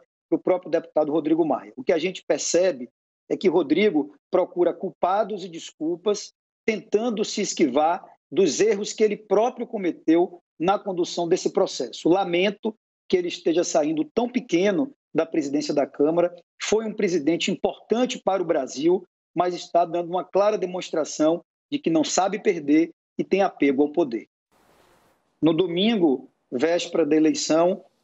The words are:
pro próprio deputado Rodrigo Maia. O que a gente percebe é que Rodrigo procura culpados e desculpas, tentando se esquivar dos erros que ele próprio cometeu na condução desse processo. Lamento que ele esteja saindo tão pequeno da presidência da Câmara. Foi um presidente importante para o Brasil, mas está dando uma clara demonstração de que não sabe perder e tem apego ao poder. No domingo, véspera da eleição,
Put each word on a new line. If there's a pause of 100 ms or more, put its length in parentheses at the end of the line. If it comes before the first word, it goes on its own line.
(300)
pro
próprio
deputado
Rodrigo
Maia.
O
que
a
gente
percebe (360)
é
que
Rodrigo (160)
procura
culpados
e
desculpas, (320)
tentando
se
esquivar (260)
dos
erros
que
ele
próprio
cometeu (200)
na
condução
desse
processo.
Lamento (340)
que
ele
esteja
saindo
tão
pequeno (180)
da
presidência
da
Câmara. (260)
Foi
um
presidente
importante
para
o
Brasil, (300)
mas
está
dando
uma
clara
demonstração (240)
de
que
não
sabe
perder (260)
e
tem
apego
ao
poder. (1120)
No
domingo, (200)
véspera
da
eleição, (200)